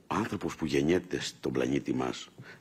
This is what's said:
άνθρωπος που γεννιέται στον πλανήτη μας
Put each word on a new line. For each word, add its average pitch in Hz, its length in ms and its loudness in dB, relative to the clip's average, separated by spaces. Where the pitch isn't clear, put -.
άνθρωπος 92 480 -2
που - 100 -4
γεννιέται 71 540 2
στον - 320 -6
πλανήτη 64 420 0
μας 62 360 -2